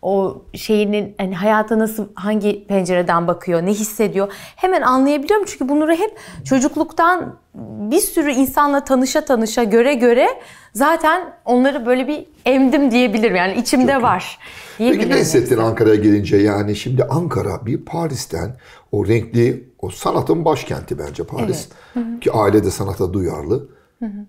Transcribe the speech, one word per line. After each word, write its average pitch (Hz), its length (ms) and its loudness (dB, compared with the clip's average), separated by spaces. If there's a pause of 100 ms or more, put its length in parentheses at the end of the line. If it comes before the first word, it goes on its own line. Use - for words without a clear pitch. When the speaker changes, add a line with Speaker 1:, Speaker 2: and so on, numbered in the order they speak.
Speaker 1:
o 190 400 -2 (140)
şeyinin, 208 600 0
hani 190 180 -4
hayata 214 440 0
nasıl, 220 360 -2
hangi 208 520 -2
pencereden 175 600 0
bakıyor, 170 380 -2
ne 190 60 0
hissediyor. 202 600 -2 (240)
Hemen 370 260 0
anlayabiliyorum 285 640 2
çünkü - 240 -6
bunları 311 260 2
hep 415 220 -4 (280)
çocukluktan 311 880 0 (560)
bir 320 80 4
sürü 311 320 -2
insanla 277 520 2
tanışa 269 420 0
tanışa, 226 380 0
göre 233 300 4
göre 247 340 4 (460)
zaten 320 600 0 (120)
onları 254 400 2
böyle 247 220 0
bir 302 180 -6 (200)
emdim 269 460 4
diyebilirim. 220 440 2
Yani 185 180 0
içimde 254 380 2
Speaker 2:
Çok 269 100 2
iyi. - 20 -2
Speaker 1:
var 185 360 -2 (380)
Speaker 2:
Peki 226 120 0
ne - 60 4
Speaker 1:
diyebilirim. 214 260 2
Speaker 2:
hissettin - 360 2
Ankara'ya 110 380 4
gelince? 104 420 2
Yani 101 380 2
şimdi 127 280 -2
Ankara 101 640 -4
bir 156 200 -6
Paris'ten, 127 680 -8 (360)
o 104 160 -2
renkli, 117 640 0 (120)
o - 80 -8
sanatın 160 560 -2
başkenti 85 540 -4
bence 73 240 -8
Paris. - 440 -6 (280)
Speaker 1:
Evet. 240 120 -4
Hı 233 80 -8
hı. 233 40 -12
Speaker 2:
Ki - 120 0
aile 104 320 4
de 90 80 0
sanata 95 420 -4
duyarlı. 87 540 -4 (320)
Speaker 1:
Hı 240 60 -8
hı. 202 240 -10